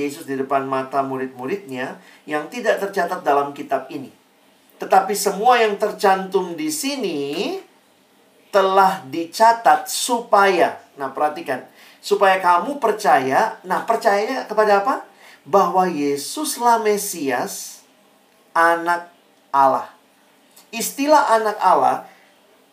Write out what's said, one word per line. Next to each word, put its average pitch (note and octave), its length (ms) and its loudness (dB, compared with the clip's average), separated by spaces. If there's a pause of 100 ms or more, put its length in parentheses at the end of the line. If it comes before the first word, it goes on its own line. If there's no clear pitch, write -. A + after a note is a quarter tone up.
Yesus C#3+ 240 -6
di C3+ 80 -8
depan C3+ 320 -2
mata C3+ 400 -2
murid-muridnya C3 960 -8 (240)
yang D3+ 240 -6
tidak G#3+ 320 -2
tercatat F#3+ 400 -4
dalam D3 320 0
kitab C3+ 400 -6
ini. C3+ 160 -12 (720)
Tetapi F#3+ 320 2
semua G#3 480 2
yang G#3+ 160 2
tercantum F#3+ 800 -2
di D#3 160 -4
sini A#3 460 -6 (1300)
telah F#3+ 560 2
dicatat E3 880 2
supaya," G3 880 2 (160)
nah, C3+ 160 -10
perhatikan, D3 560 -4 (320)
"supaya F#3+ 400 2
kamu G3+ 400 0
percaya." E3+ 800 2
Nah, F3+ 240 -4
percayanya A3+ 640 -2
kepada G#3 320 2
apa? C#4 240 -2 (400)
Bahwa F#3 400 2
Yesuslah A3 960 -2
Mesias, F#3 1040 -4 (720)
Anak E3+ 560 2 (400)
Allah. C3+ 400 2 (800)
Istilah C#4 640 2
Anak G#3+ 240 -2
Allah C3+ 480 2 (640)